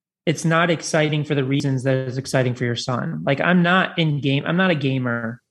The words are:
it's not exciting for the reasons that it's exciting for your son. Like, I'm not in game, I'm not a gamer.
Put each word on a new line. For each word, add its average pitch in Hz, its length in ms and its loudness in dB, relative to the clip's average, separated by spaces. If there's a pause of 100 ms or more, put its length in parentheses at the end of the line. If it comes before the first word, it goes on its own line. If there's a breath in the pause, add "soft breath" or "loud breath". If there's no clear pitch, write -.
(260)
it's 156 180 -2
not 165 260 4
exciting 151 540 0
for 147 100 -2
the 139 80 0
reasons 135 420 0
that 135 120 2
it's 131 220 -4
exciting 127 360 0
for 127 100 -4
your 120 120 -2
son. 151 480 -4
Like, 139 160 0
I'm 175 220 4
not 175 360 2
in 151 220 0
game, 139 260 0
I'm 165 100 0
not 185 140 2
a 170 40 2
gamer. 123 680 -2 (100)